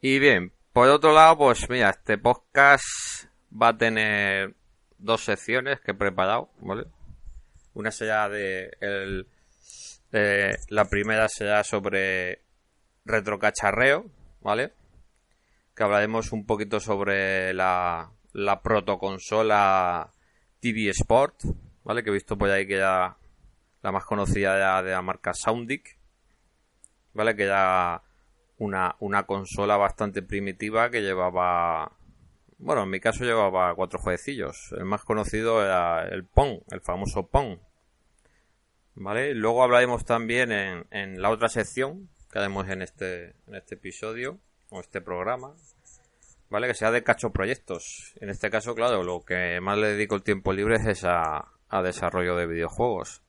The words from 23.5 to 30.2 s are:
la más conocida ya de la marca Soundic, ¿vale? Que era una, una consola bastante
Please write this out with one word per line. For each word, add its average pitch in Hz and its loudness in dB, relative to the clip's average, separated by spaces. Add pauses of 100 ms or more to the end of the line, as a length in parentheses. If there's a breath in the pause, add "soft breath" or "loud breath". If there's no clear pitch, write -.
la 95 -6
más 95 -2
conocida 98 0
ya 95 2
de 92 -4
la 92 -2
marca 92 -6
Soundic, 120 -6 (1160)
¿vale? 107 0
Que 104 0
era 92 2 (540)
una, 95 -2
una 101 -2
consola 101 0
bastante 101 0